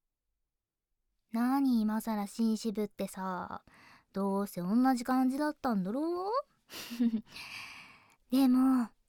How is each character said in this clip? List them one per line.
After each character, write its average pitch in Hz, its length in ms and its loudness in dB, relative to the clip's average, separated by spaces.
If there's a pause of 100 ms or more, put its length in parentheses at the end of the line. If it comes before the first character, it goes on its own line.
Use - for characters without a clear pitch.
(1300)
何 254 480 2
今 214 220 2
更 214 260 -4
紳 220 300 0
士 226 160 -4
ぶ 208 120 -2
っ - 40 -12
て - 180 -6
さ。 190 560 -8 (480)
ど 196 300 0
う 202 60 -2
せ - 120 -8
同 240 360 4
じ 240 100 -4
感 262 240 2
じ 262 80 -2
だ 302 120 0
っ 294 40 -4
た 262 200 -2
ん 190 100 0
だ 185 100 -4
ろ？ 349 400 -2 (920)
<laughs> - 1080 -18
で 262 180 4
も、 254 400 4 (200)